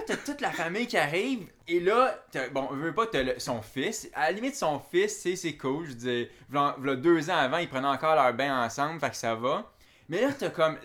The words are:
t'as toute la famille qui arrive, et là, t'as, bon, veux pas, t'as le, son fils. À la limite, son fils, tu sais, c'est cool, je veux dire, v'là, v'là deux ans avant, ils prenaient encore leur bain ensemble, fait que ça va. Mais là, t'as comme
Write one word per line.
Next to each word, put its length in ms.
t'as 100
toute 240
la 120
famille 340
qui 100
arrive, 500
et 140
là, 500
t'as, 180
bon, 220
veux 240
pas, 120
t'as 160
le, 160
son 240
fils. 520
À 120
la 60
limite, 220
son 240
fils, 440
tu 80
sais, 60
c'est 200
cool, 280
je 60
veux 60
dire, 300
v'là, 300
v'là 160
deux 360
ans 60
avant, 220
ils 100
prenaient 200
encore 260
leur 180
bain 320
ensemble, 360
fait 100
que 60
ça 180
va. 360
Mais 120
là, 80
t'as 120
comme 340